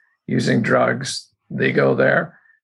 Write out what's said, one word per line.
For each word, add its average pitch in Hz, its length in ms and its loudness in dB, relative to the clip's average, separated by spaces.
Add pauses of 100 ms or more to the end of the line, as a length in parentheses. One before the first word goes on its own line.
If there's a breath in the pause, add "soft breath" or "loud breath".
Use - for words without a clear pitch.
(280)
using 131 340 0
drugs. 123 680 -2 (220)
They 131 220 -2
go 135 240 2
there - 420 0 (260 soft breath)